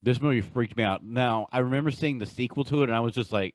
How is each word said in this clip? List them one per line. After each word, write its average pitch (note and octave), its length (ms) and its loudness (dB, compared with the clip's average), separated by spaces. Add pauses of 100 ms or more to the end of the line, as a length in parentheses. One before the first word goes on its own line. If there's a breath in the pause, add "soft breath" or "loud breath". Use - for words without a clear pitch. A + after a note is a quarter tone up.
this B2 180 2
movie C#3 200 4
freaked G#2 360 -2
me A#2 80 0
out. F#2+ 200 0
Now, A2+ 480 0
I B2+ 80 0
remember C3+ 300 0
seeing C#3 280 -2
the G#2+ 80 -6
sequel B2 380 -4
to C#3+ 180 0
it, - 20 6
and A#2 100 0
I A2+ 60 2
was A#2 140 0
just A#2+ 180 -4
like, G2 220 0